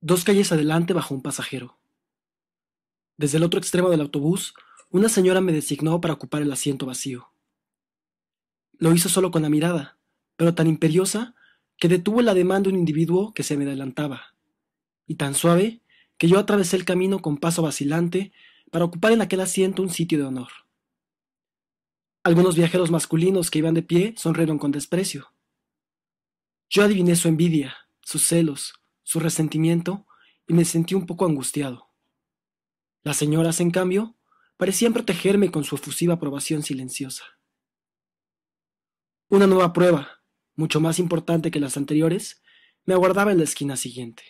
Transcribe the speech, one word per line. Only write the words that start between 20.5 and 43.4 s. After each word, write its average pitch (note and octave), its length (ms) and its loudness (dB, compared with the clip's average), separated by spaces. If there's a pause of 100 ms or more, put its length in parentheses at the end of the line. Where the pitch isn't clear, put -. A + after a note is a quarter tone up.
Algunos F3 320 4
viajeros E3+ 340 2
masculinos E3+ 600 0
que - 80 -2
iban D#3+ 160 0
de E3 80 0
pie F3+ 340 0
sonrieron D#3 420 -2
con C#3+ 140 -2
desprecio. D3 640 -6 (1400)
Yo G3+ 140 4
adiviné F3+ 320 2
su E3+ 120 0
envidia, D#3+ 480 0 (240)
sus - 260 -4
celos, E3 500 -2 (260)
su - 160 -4
resentimiento, E3 880 -2 (400)
y E3+ 80 -2
me E3+ 100 6
sentí E3 300 -2
un F#3+ 100 -2
poco E3+ 200 -4
angustiado. C#3 680 -4 (1120)
Las D3 140 -4
señoras, D#3+ 420 0
en F3 140 2
cambio, F#3 420 -2 (420)
parecían F#3+ 360 0
protegerme G3 580 2
con D#3 140 -4
su - 100 -8
efusiva E3+ 400 -2
aprobación D3+ 480 -6
silenciosa. C3 600 -10 (2000)
Una G3 200 6
nueva F#3 240 4
prueba, E3+ 500 2 (320)
mucho D#3 260 -2
más E3 200 0
importante E3 500 -2
que D#3+ 80 -6
las C#3+ 180 -4
anteriores, D#3 640 -2 (440)
me F#3 100 0
aguardaba F#3 380 2
en F#3 60 4
la D#3+ 60 2